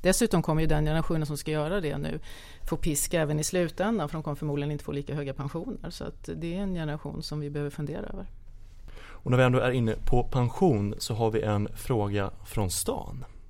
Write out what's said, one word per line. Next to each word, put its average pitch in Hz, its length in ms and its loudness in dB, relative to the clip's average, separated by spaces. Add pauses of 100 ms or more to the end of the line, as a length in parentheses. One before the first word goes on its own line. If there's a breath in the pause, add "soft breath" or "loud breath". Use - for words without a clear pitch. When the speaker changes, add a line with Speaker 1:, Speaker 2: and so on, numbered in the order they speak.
Speaker 1:
Dessutom 190 400 6
kommer 156 180 2
ju 160 60 4
den 151 180 6
generationen 156 420 2
som 147 100 -4
ska 156 140 -6
göra 156 300 0
det 147 180 -2
nu 143 220 -4 (480 loud breath)
få 160 80 0
piska 160 440 2
även 151 200 2
i 156 40 0
slutändan, 180 640 0
för - 40 -6
de 160 100 -6
kommer 147 120 -2
förmodligen 143 360 -2
inte 147 140 -4
få 151 80 -6
lika 143 220 -4
höga 139 200 -4
pensioner. 165 560 -6
Så - 140 -10
att - 320 -10
det 170 200 -4
är 196 40 -4
en 196 140 -2
generation 151 480 -4
som 151 180 -6
vi 147 100 -6
behöver 143 200 -4
fundera 147 360 -6
över. - 200 -8 (760 loud breath)
Speaker 2:
Och - 300 -6
när 123 80 6
vi 127 60 8
ändå 127 140 6
är 127 120 4
inne 117 240 2 (100)
på 120 200 6
pension 120 760 4
så - 160 -4
har 113 160 2
vi 107 120 2
en 104 340 2
fråga 101 540 0 (140)
från 98 260 0
stan. - 540 -4 (260)